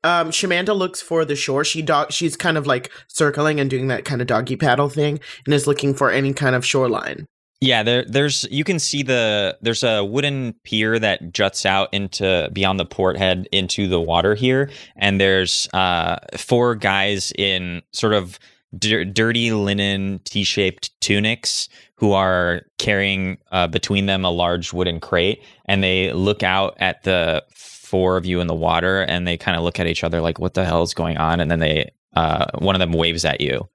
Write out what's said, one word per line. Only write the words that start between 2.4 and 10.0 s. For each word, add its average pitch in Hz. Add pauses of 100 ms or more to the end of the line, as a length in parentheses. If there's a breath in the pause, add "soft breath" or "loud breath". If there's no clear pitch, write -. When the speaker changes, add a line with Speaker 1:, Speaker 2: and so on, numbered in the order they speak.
Speaker 1:
of, 143
like, 127 (160 loud breath)
circling 151
and 139
doing 131
that 123
kind 127
of 123
doggy 127
paddle 143
thing 147 (260 loud breath)
and 143
is 135
looking 143
for 135
any 139
kind 135
of 123
shoreline. 127 (340)
Speaker 2:
Yeah, 123
there, 120
there's, 139
you 143
can 180
see 143
the, 110
there's 113
a 110